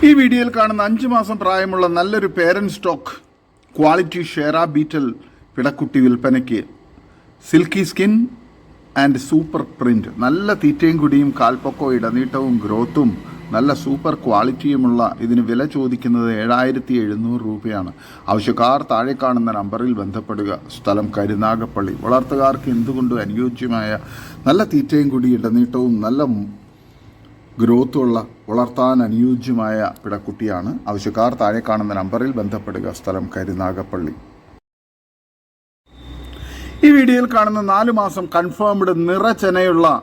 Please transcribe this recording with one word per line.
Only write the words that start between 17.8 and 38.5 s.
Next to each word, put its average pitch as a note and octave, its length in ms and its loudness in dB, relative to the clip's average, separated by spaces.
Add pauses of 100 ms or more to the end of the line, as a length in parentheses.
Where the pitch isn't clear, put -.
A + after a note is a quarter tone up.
ആവശ്യക്കാർ A#2 500 2 (100)
താഴെ B2+ 320 0
കാണുന്ന A#2+ 360 0
നമ്പറിൽ A2+ 420 -4
ബന്ധപ്പെടുക. G2+ 580 -6 (160)
സ്ഥലം G#2 320 -2 (100)
കരുനാഗപ്പള്ളി. G#2+ 760 -2 (120)
വളർത്തുകാർക്ക് C3+ 680 0
എന്തുകൊണ്ടും B2 500 -2
അനുയോജ്യമായ A2+ 720 -4 (480)
നല്ല F3 160 4 (100)
തീറ്റയും D3 400 2
കൂടി B2+ 160 2 (100)
ഇടനീട്ടവും A#2+ 540 0 (120)
നല്ല C3 180 0 (1400)
ഗ്രോത്തുള്ള B2 560 2 (320)
വളർത്താൻ B2 560 0
അനുയോജ്യമായ A#2 720 0 (260)
പിടക്കുട്ടിയാണ്. G2+ 680 -6 (160)
ആവശ്യക്കാർ G#2+ 420 -2 (120)
താഴെ G#2+ 260 0
കാണുന്ന G#2+ 320 -2
നമ്പറിൽ A#2 400 -4
ബന്ധപ്പെടുക. G2 580 -8
സ്ഥലം F#2+ 260 -6 (100)
കരുനാഗപ്പള്ളി. F#2 800 -6 (2750)
ഈ - 80 10
വീഡിയോയിൽ B3 380 6
കാണുന്ന G#3+ 360 2
നാല് G#3+ 280 2
മാസം F#3+ 360 -2
കൺഫേംഡ് F#3+ 580 0 (160)